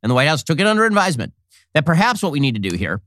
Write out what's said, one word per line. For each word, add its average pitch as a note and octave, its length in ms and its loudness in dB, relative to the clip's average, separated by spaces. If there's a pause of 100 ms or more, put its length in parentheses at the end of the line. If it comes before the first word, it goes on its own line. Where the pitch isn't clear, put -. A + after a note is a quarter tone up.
and A2+ 80 -4
the B2 60 2
White C3+ 140 4
House D#3 120 0
took E3 200 -2
it G3 40 2
under G#3+ 200 2
advisement, F#3+ 480 0 (400)
that D3+ 120 2
perhaps G3+ 380 0
what F3 80 -2
we C#3+ 80 -2
need C3+ 160 0
to G2 140 -4
do F2 80 -4
here F2+ 300 -4